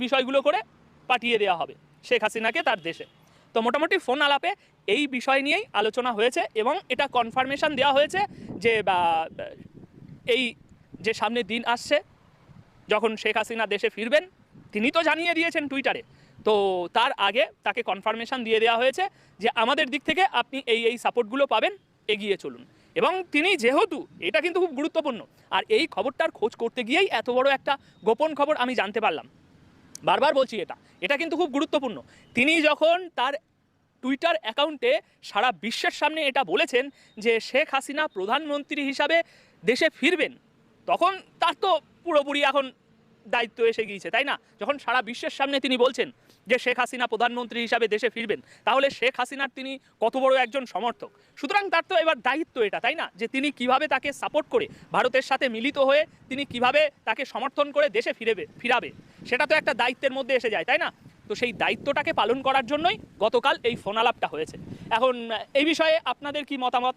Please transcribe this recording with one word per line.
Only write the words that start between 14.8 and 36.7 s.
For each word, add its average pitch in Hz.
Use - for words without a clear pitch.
তো 330
জানিয়ে 320
দিয়েছেন 330
টুইটারে, 269
তো 214
তার 247
আগে 220
তাকে 208
কনফার্মেশন 226
দিয়ে 220
দেওয়া 233
হয়েছে 262
যে 208
আমাদের 285
দিক 285
থেকে 339
আপনি 269
এই, 226
এই 247
সাপোর্টগুলো 240
পাবেন, 330
এগিয়ে 208
চলুন। 135
এবং 233
তিনি 302
যেহেতু, 302
এটা 254
কিন্তু 349
খুব 349
গুরুত্বপূর্ণ, 302
আর 190
এই 330
খবরটার 277
খোঁজ 226
করতে 233
গিয়েই 311
এত 214
বড় 254
একটা 285
গোপন 247
খবর 294
আমি 254
জানতে 208
পারলাম, 147
বারবার 220
বলছি 254
এটা, 131
এটা 285
কিন্তু 330
খুব 339
গুরুত্বপূর্ণ। 277
তিনি 285
যখন 311
তার 262
টুইটার 277
অ্যাকাউন্টে 269
সারা 226
বিশ্বের 233
সামনে 311
এটা 269
বলেছেন 262